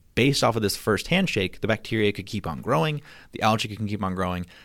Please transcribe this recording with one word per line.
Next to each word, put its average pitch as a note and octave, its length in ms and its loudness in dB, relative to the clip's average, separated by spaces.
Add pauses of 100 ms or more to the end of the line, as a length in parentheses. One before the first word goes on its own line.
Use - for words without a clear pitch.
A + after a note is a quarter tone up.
(140)
based C3+ 300 4
off A#2 120 4
of A2+ 60 -2
this G2+ 160 0
first - 300 0
handshake, E3 540 0
the G2 60 -2
bacteria G#2+ 440 0
could F#2+ 160 -6
keep G2+ 180 -6
on D2 160 -6
growing, D3+ 400 0 (300)
the - 100 -10
algae A2 340 2
can G#2+ 120 -4
keep G2+ 160 -4
on F#2+ 100 -2
growing, F2+ 320 -2 (200)